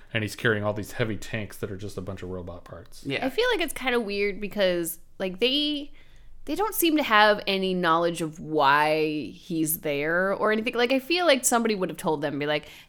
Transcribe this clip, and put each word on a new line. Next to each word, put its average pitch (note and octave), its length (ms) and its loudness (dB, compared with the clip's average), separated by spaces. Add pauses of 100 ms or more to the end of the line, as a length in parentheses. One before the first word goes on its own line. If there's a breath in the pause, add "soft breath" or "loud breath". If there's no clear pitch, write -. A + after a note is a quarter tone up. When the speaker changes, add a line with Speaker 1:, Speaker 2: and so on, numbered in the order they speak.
(140)
Speaker 1:
And G#2+ 120 -6
he's G2+ 100 -8
carrying G#2+ 300 2
all G#2 80 2
these F#2+ 180 -8
heavy A2 240 -2
tanks - 440 -8
that G#2 120 -6
are F#2 60 -8
just G2+ 200 -10
a F#2+ 40 -6
bunch F#2 200 -10
of F2+ 80 -8
robot F2 360 -10
parts. - 400 -16
Speaker 2:
Yeah. C#3 200 -2
Speaker 3:
I C4+ 40 -2
feel A4 240 0
like F4+ 80 0
it's - 100 -2
kinda B3+ 300 -2
weird G3+ 400 -4
because, F#3 580 0 (200)
like, F#3 200 -6
they, C#4+ 540 0 (500 soft breath)
they D4+ 120 -4
don't G4 200 -2
seem D#4+ 220 4
to C#4+ 60 2
have G#3+ 440 6
any F#3+ 260 0
knowledge E3+ 480 2
of D#3 200 -6
why D3+ 920 2
he's D#3+ 460 -4
there D#3+ 540 0
or G#3+ 180 2
anything. A3 220 0
Like, A#3+ 180 2
I C4+ 80 4
feel E4+ 260 0
like C#4 200 4
somebody A#3 280 2
would F#3 140 0
have D#3 100 -10
told D#3 240 0
them, D3 160 -2
be C#3+ 80 -2
like, D3+ 220 -2 (220 loud breath)